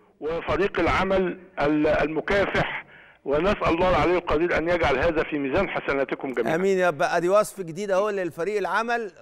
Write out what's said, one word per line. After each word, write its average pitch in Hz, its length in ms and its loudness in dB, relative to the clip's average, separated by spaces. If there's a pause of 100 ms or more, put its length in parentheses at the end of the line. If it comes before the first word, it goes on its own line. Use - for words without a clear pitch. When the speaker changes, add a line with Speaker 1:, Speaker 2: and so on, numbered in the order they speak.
(200)
Speaker 1:
وفريق 165 600 -2
العمل 180 600 2 (200)
ال-، 151 280 2
المكافح، 160 1000 0 (400)
ونسأل 165 420 0
الله 170 220 2
العلي 170 280 2
القدير 165 400 0
أن 160 120 -2
يجعل 160 280 2
هذا 156 260 2
في 151 160 -4
ميزان 143 300 0
حسناتكم 139 640 -4
جميعًا. 123 220 0
Speaker 2:
آمين 190 220 2
يا 180 120 2
رب. 151 120 -2
أدي 170 280 0
وصف 202 320 2
جديد 185 300 -6
أهو 196 180 2
للفريق 185 480 -4
العمل، 214 540 -2 (100)